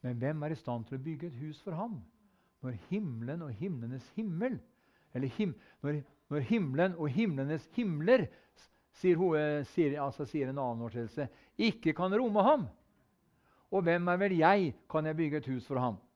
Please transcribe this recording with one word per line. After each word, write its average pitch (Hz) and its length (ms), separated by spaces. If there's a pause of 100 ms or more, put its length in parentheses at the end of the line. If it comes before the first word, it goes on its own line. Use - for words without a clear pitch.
Men 123 160
hvem 147 260
er 156 120
i - 40
stand 120 280
til 135 100
å 131 60
bygge 160 240
et 147 140
hus 151 200
for 175 160
ham, 202 220 (640)
når 127 160 (100)
himmelen 151 540
og 143 160
himlenes 127 580
himmel, 214 420 (560)
eller 131 220
him-, 190 180 (280)
når, 147 180 (300)
når 143 180
himmelen 175 480
og 156 160
himlenes 151 640
himler, 196 500 (300)
s-, - 140 (320)
sier 175 180
ho-, 180 160
eh, 151 280 (100)
sier, 147 260
altså 139 240
sier 135 240
en 135 140
annen 117 240
oversettelse, 117 420 (300)
ikke 202 380
kan 185 200
romme 214 300
ham? 262 200 (1040)
Og 190 140
hvem 175 240
er 180 160
vel 190 140
jeg, 175 360 (140)
kan 156 180
jeg 156 140
bygge 151 220
et 135 100
hus 123 160
for 127 140
ham? 113 180 (160)